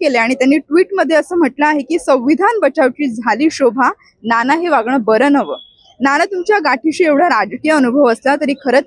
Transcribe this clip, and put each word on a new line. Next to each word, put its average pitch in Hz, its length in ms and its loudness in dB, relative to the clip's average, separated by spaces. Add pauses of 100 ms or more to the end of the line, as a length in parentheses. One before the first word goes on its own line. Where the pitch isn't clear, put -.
केले 277 180 0
आणि 233 160 0
त्यांनी 269 240 2
ट्विटमध्ये 339 580 0
असं 302 200 -2
म्हटलं 294 300 0
आहे 302 140 0
की, 285 180 -4
"संविधान 320 600 0
बचावची 277 500 -2
झाली 226 400 -2
शोभा, 262 420 0 (300)
नाना 233 320 0
हे 339 140 -2
वागणं 262 320 0
बरं 220 320 2
नवं. 220 240 -2 (440)
नाना, 277 240 0
तुमच्या 392 340 0
गाठीशी 302 460 -2
एवढा 302 220 2
राजकीय 240 460 -2
अनुभव 262 400 2
असला 269 240 -2
तरी 285 180 -2
खरं 269 320 0